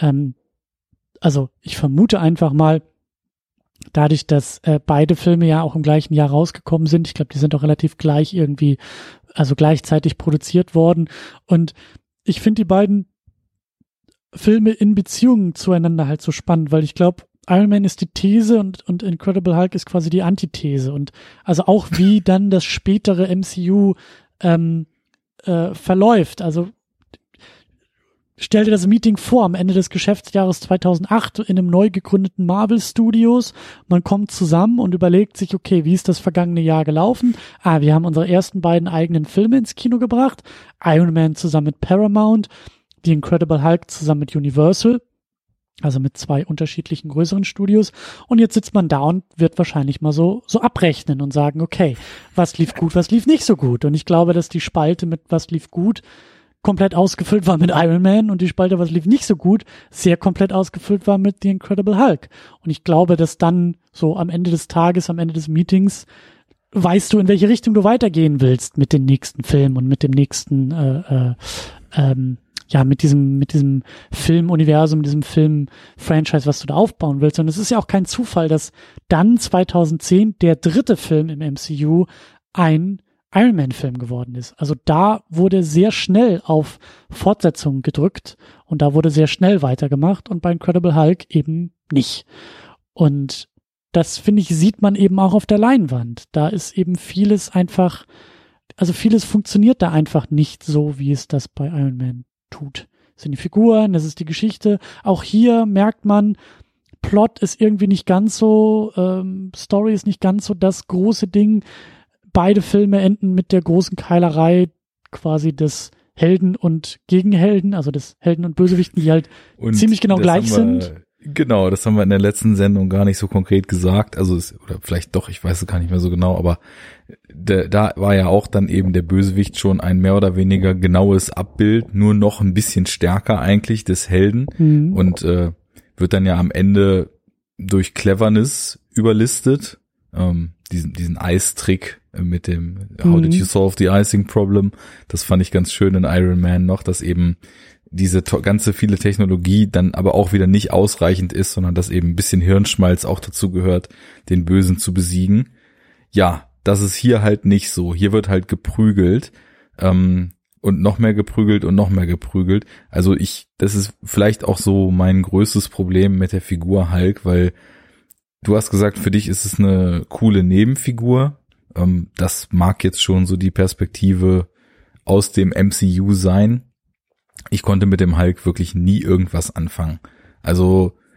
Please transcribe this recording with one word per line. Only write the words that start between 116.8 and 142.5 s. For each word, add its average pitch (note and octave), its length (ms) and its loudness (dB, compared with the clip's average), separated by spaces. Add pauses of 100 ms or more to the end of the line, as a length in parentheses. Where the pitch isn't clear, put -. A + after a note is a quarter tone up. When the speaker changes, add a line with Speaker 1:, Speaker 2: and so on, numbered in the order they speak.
Speaker 1:
Gegenhelden, G3 680 2
also D3 160 -4
des C#3 300 -10
Helden E3+ 260 -2
und D#3+ 100 -8
Bösewichten, F3+ 460 2
die D#3 80 2
halt D#3 180 2 (300)
Speaker 2:
Und A2+ 160 -2
Speaker 1:
ziemlich G#3+ 260 2
genau G3 160 2
Speaker 2:
das E3+ 60 0
Speaker 1:
gleich F#3 300 2
Speaker 2:
haben A3+ 240 2
wir, B3 40 -4
Speaker 1:
sind. F2 220 -12 (160)
Speaker 2:
genau, A#2+ 500 0
das F#2 160 -2
haben A2 120 2
wir G#2 80 2
in F#2+ 40 0
der G2 100 4
letzten G#2 380 2
Sendung G2 320 2
gar G2 160 0
nicht G2 140 0
so G2 100 -4
konkret F#2+ 400 0
gesagt, F#2 480 0
also F#2 180 0
es, - 260 -6
oder - 200 -12
vielleicht - 340 -8
doch, F#2+ 140 -4
ich - 160 -14
weiß F2 160 -4
es F2+ 60 -8
gar F#2+ 120 -4
nicht E2+ 120 -4
mehr F2+ 100 0
so F2+ 80 0
genau, F2 300 0
aber E2+ 200 -2 (760)
da, F#2+ 300 -2
da G#2 320 0
war G2+ 180 0
ja F#2+ 140 2
auch G2 180 2
dann G2 220 0
eben F#2 260 0
der F2+ 80 0
Bösewicht F#2+ 560 -2
schon F#2+ 240 0
ein F#2 160 0
mehr F#2+ 180 2
oder G2 180 2
weniger F#2+ 400 2
genaues F#2 540 2
Abbild, G#2+ 680 -2
nur G#2 200 4
noch G#2 260 2
ein F#2+ 140 0
bisschen F#2+ 320 -2
stärker F#2 540 -2
eigentlich G#2 440 0
des - 240 -4
Helden G#2 380 2 (100)
Speaker 1:
Mhm. D#3 380 2
Speaker 2:
und, F#3 280 0
äh, F2 300 0 (460)
wird F2+ 160 0
dann F#2+ 100 2
ja F2+ 140 2
am F2+ 120 0
Ende G2 600 2 (480)
durch F#2 340 -2
Cleverness G#2+ 960 0
überlistet, A2+ 880 0 (360)
ähm, E2+ 380 -2 (200)
diesen, D#2+ 220 -6
diesen E2+ 240 -6
Eistrick - 800 -4 (140)
mit F2 320 -4
dem F2 420 -8 (140)